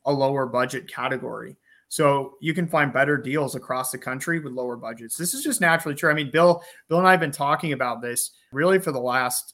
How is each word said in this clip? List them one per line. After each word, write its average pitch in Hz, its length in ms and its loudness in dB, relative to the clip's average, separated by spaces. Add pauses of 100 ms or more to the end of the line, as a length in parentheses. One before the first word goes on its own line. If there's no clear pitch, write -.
a 143 80 2
lower 139 320 2
budget 127 420 -2
category. 123 680 -6 (300)
So 139 540 2
you 160 120 0
can 170 140 -2
find 147 240 2
better 139 260 4
deals 135 380 -2
across 127 360 -6
the 131 60 -8
country 135 420 -4
with 139 140 -8
lower 123 220 -6
budgets. 113 420 -10
This 175 160 -4
is 277 100 -6
just 285 180 -2
naturally 165 340 2
true. 160 140 0
I 151 40 4
mean, 151 180 -2
Bill, 170 320 4 (260)
Bill 160 80 2
and 185 100 4
I 185 40 10
have 185 80 6
been 156 120 0
talking 147 420 -2
about 123 280 -2
this 120 300 -6 (200)
really 180 280 4
for 180 120 -4
the 135 80 -4
last, 123 540 -2